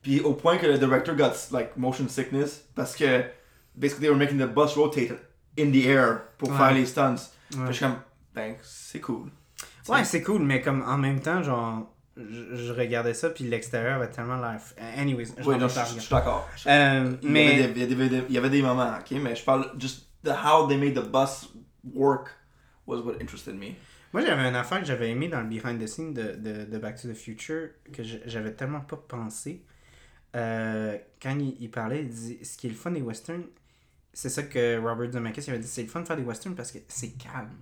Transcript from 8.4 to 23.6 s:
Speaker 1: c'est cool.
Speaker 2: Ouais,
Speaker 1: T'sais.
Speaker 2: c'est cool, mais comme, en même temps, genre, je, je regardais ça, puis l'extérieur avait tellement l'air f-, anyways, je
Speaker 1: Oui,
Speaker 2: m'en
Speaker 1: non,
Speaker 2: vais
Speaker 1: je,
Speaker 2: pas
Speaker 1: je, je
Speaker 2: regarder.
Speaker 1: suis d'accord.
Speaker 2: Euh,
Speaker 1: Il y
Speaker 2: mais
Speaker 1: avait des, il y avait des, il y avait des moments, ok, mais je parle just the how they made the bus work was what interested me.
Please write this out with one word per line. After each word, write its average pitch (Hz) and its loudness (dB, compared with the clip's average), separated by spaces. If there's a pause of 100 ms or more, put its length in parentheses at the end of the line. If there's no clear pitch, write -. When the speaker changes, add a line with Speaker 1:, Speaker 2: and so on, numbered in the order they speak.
Speaker 1:
c'est - -16
cool. 139 -8 (580)
Speaker 2:
Ouais, 254 4
Speaker 1:
T'sais. - 0
Speaker 2:
c'est - -2
cool, 196 2
mais 131 2
comme, 135 0
en 131 0
même 135 0
temps, 175 0
genre, 117 -2 (300)
je, 117 -12
je 120 -6
regardais 117 0
ça, 165 -2
puis 135 -6
l'extérieur 117 -2
avait 120 -2
tellement 123 -6
l'air 117 -6
f-, 113 -12
anyways, 127 -2 (100)
je 139 -10
Speaker 1:
Oui, 139 6
Speaker 2:
m'en 120 0
Speaker 1:
non, 127 2
Speaker 2:
vais - 2
Speaker 1:
je, 127 -2
Speaker 2:
pas 120 0
Speaker 1:
je, 117 -6
je - -
Speaker 2:
regarder. 113 -8
Speaker 1:
suis - -12
d'accord. 117 0 (180)
Speaker 2:
Euh, 135 6 (100)
Speaker 1:
Il 147 0
y - 4
Speaker 2:
mais 147 8
Speaker 1:
avait 120 4
des, 123 -2
il 120 0
y 131 2
avait 131 4
des, 127 0
il 131 0
y - 4
avait 131 2
des 139 4
moments, 127 2
ok, - -12
mais 131 -2
je - -8
parle 135 2
just 131 -10 (160)
the 143 0 (120)
how 151 8
they 139 4
made 143 2
the 113 -2
bus - 0 (460)
work 135 2 (580)
was 123 -6
what 117 -6
interested - -12
me. 101 -12 (460)